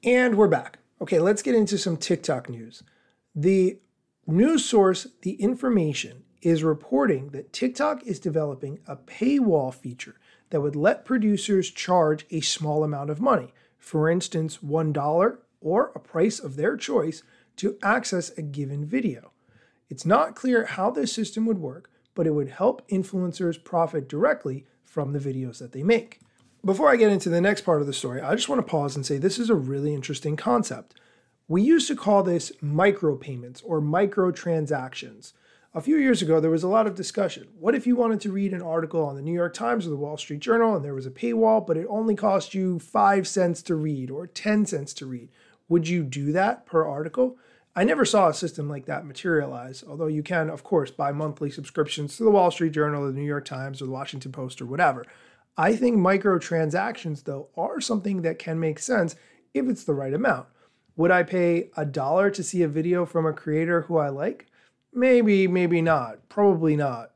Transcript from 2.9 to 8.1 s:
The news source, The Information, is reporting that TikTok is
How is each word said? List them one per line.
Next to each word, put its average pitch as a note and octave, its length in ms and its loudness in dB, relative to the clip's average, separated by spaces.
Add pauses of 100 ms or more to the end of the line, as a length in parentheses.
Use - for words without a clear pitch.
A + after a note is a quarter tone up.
The F#3 420 4 (480)
news A#3+ 400 4
source, F#3+ 400 4 (160)
The F#3+ 120 -4
Information, G#3 880 0 (180)
is E3 220 2
reporting D#3 680 0
that C#3 240 -14
TikTok B3+ 480 -2
is G3+ 180 -8